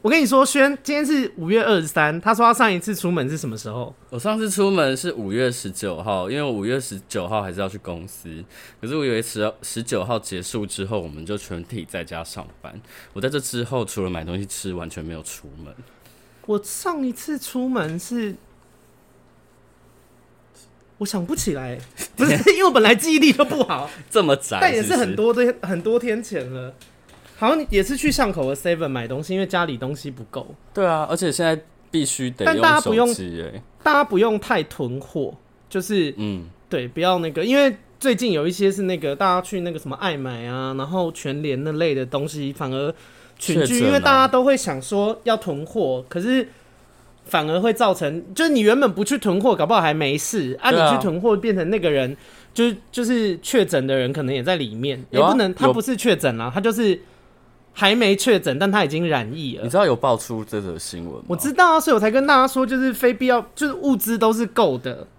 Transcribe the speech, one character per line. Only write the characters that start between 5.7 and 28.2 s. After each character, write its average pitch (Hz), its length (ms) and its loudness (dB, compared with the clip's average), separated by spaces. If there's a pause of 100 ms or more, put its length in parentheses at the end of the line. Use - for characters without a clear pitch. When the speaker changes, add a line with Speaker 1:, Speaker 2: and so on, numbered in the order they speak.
Speaker 2:
九 90 320 -6
号， 95 260 -2
因 127 60 -4
为 147 80 -4
我 139 80 -4
五 101 140 -4
月 127 120 -2
十 113 300 -8
九 92 180 -6
号 104 160 -2
还 92 120 -8
是 98 80 -6
要 95 80 -4
去 101 80 -12
公 87 280 -12
司。 82 380 -16 (380)
可 110 40 -12
是 139 120 -4
我 147 80 -2
以 127 40 0
为 113 120 0
十， 107 280 -4 (120)
十 - 200 -8
九 110 220 -4
号 113 160 -2
结 92 220 -8
束 104 240 -6
之 98 180 -8
后， 101 160 -4
我 82 80 -8
们 78 180 -14
就 104 120 -6
全 87 260 -10
体 90 240 -10
在 87 160 -10
家 82 180 -10
上 82 240 -14 (160)
班。 - 160 -18 (360)
我 101 80 -8
在 131 80 -2
这 147 100 -4
之 120 240 -6
后， 117 220 -4
除 98 180 -6
了 92 60 -2
买 82 160 -6
东 87 120 -6
西 98 80 -6
吃， - 280 -10
完 82 160 -8
全 80 120 -12
没 80 120 -10
有 78 100 -14
出 - 240 -16 (160)
门。 71 100 -18 (760)
Speaker 1:
我 208 140 -2
上 302 460 -6
一 240 60 -4
次 294 260 -8
出 254 300 -6
门 170 280 -4
是， 220 380 -6 (2500)
我 202 80 -6
想 185 200 -4
不 277 80 -6
起 196 200 -4
来， 127 260 -8 (380)
不 262 80 4
是， 302 80 4 (100)
<laughs> 392 80 8
因 392 60 4
为 381 80 4
我 349 60 6
本 233 120 6
来 220 100 8
记 311 220 2
忆 294 40 6
力 294 120 8
就 285 140 4
不 285 180 -2
好。 147 260 -4 (100)
Speaker 2:
<laughs> - 120 -18
这 214 100 4
么 147 140 4
窄 - 60 -12
是 - 160 -4
不 - 0 -
是？ - 20 -2
Speaker 1:
但 330 160 2
也 220 80 0
是 - 140 0
很 196 180 0
多 226 180 2
天， 240 280 2
很 180 200 -4
多 226 160 0
天 233 240 -2
前 135 320 -8
了。 127 200 -12 (640)
好 220 140 2
像 311 200 2
也 196 140 4
是 262 140 -2
去 294 120 0
巷 240 220 2